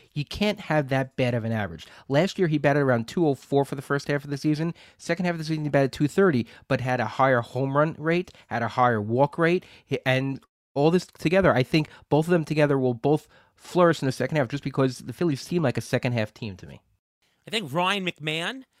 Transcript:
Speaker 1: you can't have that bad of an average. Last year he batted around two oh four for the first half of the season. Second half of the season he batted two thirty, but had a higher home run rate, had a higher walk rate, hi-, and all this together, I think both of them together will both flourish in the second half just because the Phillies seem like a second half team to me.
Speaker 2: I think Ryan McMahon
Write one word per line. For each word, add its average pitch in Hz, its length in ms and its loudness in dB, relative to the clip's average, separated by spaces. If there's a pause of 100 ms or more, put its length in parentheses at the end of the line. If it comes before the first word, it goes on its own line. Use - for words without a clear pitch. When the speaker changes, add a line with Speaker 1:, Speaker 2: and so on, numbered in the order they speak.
(140)
Speaker 1:
you 147 120 -6
can't 208 340 -2
have 151 300 -2
that 135 260 -2
bad 123 200 0
of 110 100 -2
an 113 60 -2
average. 98 340 -6 (220)
Last 156 320 2
year 180 80 4
he 151 100 0
batted 143 240 2
around 123 260 2
two 170 200 0
oh 139 80 2
four 139 280 0
for 139 120 -6
the 139 80 -10
first 143 240 -4
half 143 160 -2
of 143 80 -12
the 143 60 -4
season. 156 360 -2 (240)
Second 175 280 -4
half 175 80 0
of 165 60 -6
the 156 60 -8
season 156 180 -4
he 147 60 -4
batted 139 220 2
two 147 160 0
thirty, 165 400 2 (200)
but 131 140 0
had 127 180 -2
a 113 60 0
higher 131 360 2
home 135 360 -4
run 156 220 2
rate, 170 320 -2 (160)
had 117 160 -4
a 110 60 -4
higher 120 320 2
walk 120 360 0
rate, 170 280 2 (220)
hi-, 135 160 -2
and 131 360 -2 (340)
all 147 160 4
this 175 160 2
together, 175 480 2
I 123 80 4
think 151 280 0 (200)
both 156 160 4
of 175 60 -2
them 170 140 2
together 147 320 2
will 127 180 0
both 143 320 0 (280)
flourish 170 460 2
in 139 60 0
the 131 40 2
second 135 260 -4
half 135 100 0
just 139 160 -8
because 131 360 -2
the - 140 -12
Phillies 160 280 -2
seem 175 220 -4
like 127 140 0
a 117 40 -2
second 123 320 -2
half 110 200 -2
team 101 240 -12
to - 100 -18
me. 67 140 -20 (640)
Speaker 2:
I 147 40 -14
think 185 220 -6
Ryan 185 320 -2
McMahon 170 580 -6 (160)